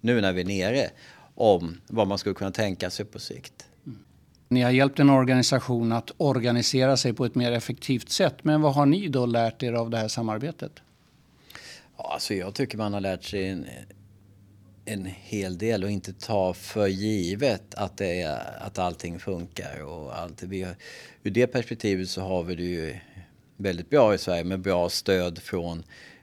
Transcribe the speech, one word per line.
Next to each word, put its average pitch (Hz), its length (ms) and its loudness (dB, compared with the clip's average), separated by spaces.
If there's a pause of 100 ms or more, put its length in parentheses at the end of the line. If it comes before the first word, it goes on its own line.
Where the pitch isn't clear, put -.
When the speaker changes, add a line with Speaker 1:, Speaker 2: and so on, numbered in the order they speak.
Speaker 1:
nu 117 200 4
när 95 120 4
vi 90 80 0
är 87 40 -2
nere, 98 440 0 (460)
om 85 520 2
vad 107 200 2
man 101 100 0
skulle 98 180 -2
kunna 98 160 -4
tänka 95 380 -2
sig 101 160 -6
på - 140 -16
sikt. - 460 -14 (200)
Speaker 2:
Mm. 110 140 -14 (480)
Ni 127 140 4
har 123 100 4
hjälpt 139 280 4
en 143 100 10
organisation 127 800 4
att 117 260 -4
organisera 127 800 2
sig 120 160 0
på 127 120 0
ett 113 100 -4
mer 123 160 2
effektivt 120 580 -2
sätt, - 320 2
men 151 200 4
vad 151 120 4
har 143 120 4
ni 175 220 4
då 131 180 2
lärt 117 380 0
er 120 100 -2
av 117 160 -2
det 117 80 -2
här 110 100 -2
samarbetet? 113 640 -6 (1300)
Speaker 1:
Ja, - 160 -8
alltså, - 200 -4
jag 95 220 -4
tycker 127 220 -4
man 104 160 -2
har 101 80 -4
lärt 95 220 -4
sig 95 240 -4
en, 90 180 -6 (1200)
en 101 200 -6
hel 95 520 -6
del 107 260 0
och 101 80 -2
inte 95 220 -6
ta 95 400 0
för 104 340 0
givet 101 880 -2
att 95 220 -6
det 90 240 -2
är, 76 180 -4 (200)
att - 200 -8
allting 87 400 -4
funkar 87 640 -8
och 78 340 -12
allt. 87 260 -12
Vi 92 200 -6
har, 90 120 -8 (480)
ur - 80 -2
det 120 160 6
perspektivet 107 640 -2
så 92 120 -6
har 92 220 -2
vi 90 120 -4
det 85 80 -6
ju 82 320 -4 (600)
väldigt 90 320 -2
bra 120 240 8
i 95 40 2
Sverige 87 260 -2
med 92 160 -2
bra 90 300 2
stöd 87 500 0
från 85 440 -6 (400)